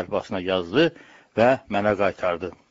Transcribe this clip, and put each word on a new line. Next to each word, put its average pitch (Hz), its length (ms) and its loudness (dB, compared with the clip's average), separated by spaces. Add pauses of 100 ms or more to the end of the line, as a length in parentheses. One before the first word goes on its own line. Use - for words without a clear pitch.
əlifbasına 95 400 -4
yazdı 92 480 0 (480)
və 113 120 6 (220)
mənə 104 280 0
qaytardı. 90 520 -2 (200)